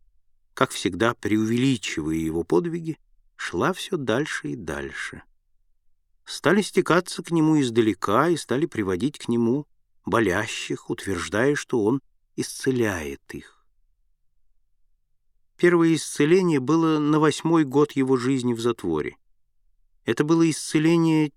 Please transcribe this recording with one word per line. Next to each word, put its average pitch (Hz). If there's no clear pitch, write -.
как -
всегда 107
преувеличивая 110
его 80
подвиги, -
шла 120
всё -
дальше 131
и 71
дальше. 71
Стали 190
стекаться 175
к -
нему 156
издалека 113
и 170
стали 143
приводить 98
к -
нему 117
болящих, 110
утверждая, 101
что 123
он 131
исцеляет 98
их. -
Первое 165
исцеление 160
было 156
на 151
восьмой 160
год 139
его 131
жизни 123
в 113
затворе. 85
Это 117
было 165
исцеление 160